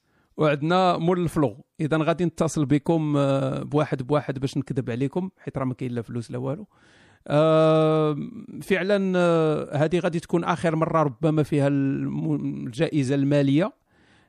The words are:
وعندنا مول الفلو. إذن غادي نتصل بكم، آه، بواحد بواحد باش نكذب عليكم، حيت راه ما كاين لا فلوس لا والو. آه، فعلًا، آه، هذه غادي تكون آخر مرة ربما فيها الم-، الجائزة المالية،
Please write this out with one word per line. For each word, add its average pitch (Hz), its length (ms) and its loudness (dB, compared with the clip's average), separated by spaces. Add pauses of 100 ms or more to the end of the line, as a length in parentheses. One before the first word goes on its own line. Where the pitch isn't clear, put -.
(400)
وعندنا 160 560 2
مول 175 240 0
الفلو. 147 440 -2 (160)
إذن 156 220 0
غادي 160 220 0
نتصل 160 420 0
بكم، 151 500 0
آه، 139 460 0
بواحد 135 400 -2
بواحد 139 360 -2
باش 131 180 -6
نكذب 131 340 -4
عليكم، 139 480 -4
حيت - 200 -12
راه 131 60 -4
ما 127 100 -4
كاين 127 180 -8
لا 120 100 -4
فلوس 120 280 -10
لا 120 80 -8
والو. 135 280 -8 (600)
آه، 156 880 4 (460)
فعلًا، 190 540 0
آه، 160 600 2
هذه 160 220 2
غادي 165 220 -2
تكون 170 240 0
آخر 165 320 0
مرة 160 260 2
ربما 151 400 2
فيها 139 260 2
الم-، 139 680 0
الجائزة 139 800 -2
المالية، 143 580 2 (560)